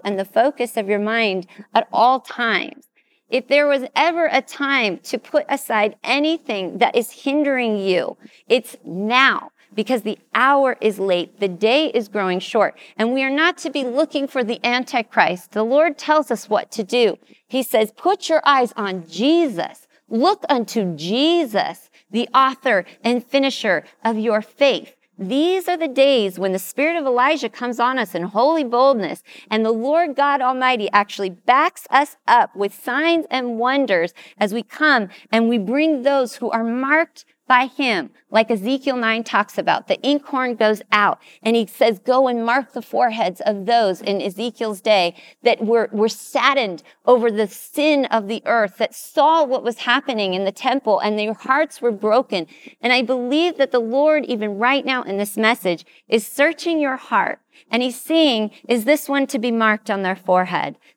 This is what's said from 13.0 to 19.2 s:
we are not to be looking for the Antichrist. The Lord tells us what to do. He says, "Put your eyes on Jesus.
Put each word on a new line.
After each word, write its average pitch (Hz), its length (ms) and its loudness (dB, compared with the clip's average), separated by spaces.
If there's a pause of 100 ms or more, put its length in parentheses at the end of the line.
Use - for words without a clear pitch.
we 269 80 0
are 269 80 -2
not 320 280 0
to 311 120 -8
be 277 140 -4
looking 277 420 -2
for 269 160 -4
the 226 240 -4
Antichrist. 233 840 -2
The 214 100 -2
Lord 285 340 2
tells 302 360 0
us 214 180 -6
what - 220 -2
to 226 100 -6
do. 226 360 2 (280)
He 262 160 -2
says, 220 340 0
"Put - 320 -2
your 320 160 2
eyes 269 320 2
on 185 300 -6
Jesus. 240 800 -2 (220)